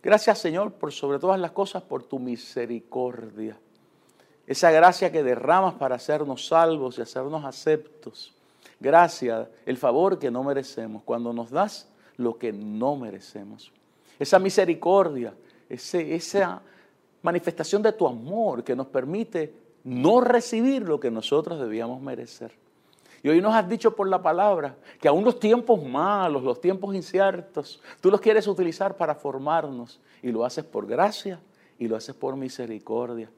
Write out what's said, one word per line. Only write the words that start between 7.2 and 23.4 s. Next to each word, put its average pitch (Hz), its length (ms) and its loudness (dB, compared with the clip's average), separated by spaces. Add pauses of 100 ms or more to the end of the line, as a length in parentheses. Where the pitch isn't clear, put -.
aceptos. - 880 -6 (480)
Gracias, 135 680 4 (180)
el 131 120 -4
favor 151 420 2
que 143 100 -4
no 123 140 -6
merecemos, 123 600 -6
cuando 120 280 -6
nos 117 200 -10
das 190 360 -4 (300)
lo 120 200 -2
que 117 140 -6
no 107 460 -4
merecemos. 101 720 -16 (480)
Esa 185 200 6
misericordia, 175 920 2 (360)
ese, 151 460 -6
esa 185 460 -2 (600)
manifestación 175 600 -2
de 214 120 4
tu 185 120 0
amor 135 600 -2
que 127 100 -2
nos 131 120 -6
permite 156 680 -4 (320)
no 135 340 4
recibir 240 600 2
lo 156 180 -2
que 127 100 -2
nosotros 147 520 -2
debíamos 117 400 -6
merecer. 120 600 -14 (640)
Y 143 40 2
hoy 160 100 6
nos 214 160 2